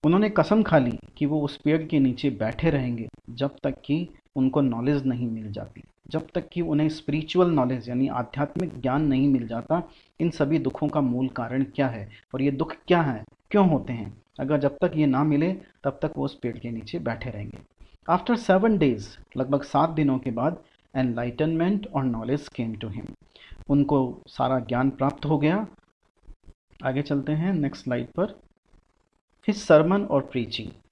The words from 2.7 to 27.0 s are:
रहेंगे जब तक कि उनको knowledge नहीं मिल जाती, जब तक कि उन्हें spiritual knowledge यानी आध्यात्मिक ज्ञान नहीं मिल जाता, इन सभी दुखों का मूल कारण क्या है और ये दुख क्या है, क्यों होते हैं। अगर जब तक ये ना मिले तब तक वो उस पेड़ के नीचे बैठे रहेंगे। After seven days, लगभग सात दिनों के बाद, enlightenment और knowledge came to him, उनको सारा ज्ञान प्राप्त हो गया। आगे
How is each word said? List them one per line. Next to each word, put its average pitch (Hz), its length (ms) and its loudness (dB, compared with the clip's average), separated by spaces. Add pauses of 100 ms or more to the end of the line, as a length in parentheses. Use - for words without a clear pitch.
रहेंगे 123 380 -2 (220)
जब 135 320 -6
तक 135 220 -4
कि 170 240 -2 (280)
उनको 131 240 2
knowledge 131 460 0
नहीं 123 240 -2
मिल 107 220 -8
जाती, - 300 -12 (280)
जब 160 240 -6
तक 170 180 -4
कि 175 80 -4
उन्हें 156 280 2
spiritual 156 640 0
knowledge 127 380 0
यानी 127 200 0
आध्यात्मिक 139 720 -4
ज्ञान 135 260 0
नहीं 135 220 4
मिल 123 200 2
जाता, 151 340 -2 (380)
इन 165 100 2
सभी 151 280 0
दुखों 135 300 -2
का 151 120 0
मूल 127 280 0
कारण 127 360 -2 (100)
क्या 135 140 0
है 107 200 -8 (260)
और 135 80 -2
ये 143 80 4
दुख 139 240 -4 (140)
क्या 170 140 6
है, 117 200 -2 (280)
क्यों 196 200 6
होते 135 220 0
हैं। 104 200 -8 (280)
अगर 139 180 0
जब 139 240 0
तक 170 140 0
ये 151 100 4
ना 135 180 2
मिले 151 280 2 (320)
तब 139 180 -4
तक 156 140 -4
वो 139 80 -4
उस - 180 -8
पेड़ 117 160 -6
के 117 120 -10
नीचे 113 280 -8
बैठे 117 320 -6
रहेंगे। 104 280 -12 (520)
After 185 300 2
seven 202 380 4
days, 120 280 2 (300)
लगभग 135 260 0
सात 156 280 2
दिनों 143 280 2
के 131 120 -4
बाद, 127 280 -2 (360)
enlightenment 151 1000 0
और 135 140 0
knowledge 120 520 -2
came 113 220 -4
to 107 100 -8
him, - 160 -10 (600)
उनको 143 600 2
सारा 127 300 0
ज्ञान 120 320 0
प्राप्त 135 360 -2
हो 147 120 2
गया। 180 280 2 (1160)
आगे 131 180 -2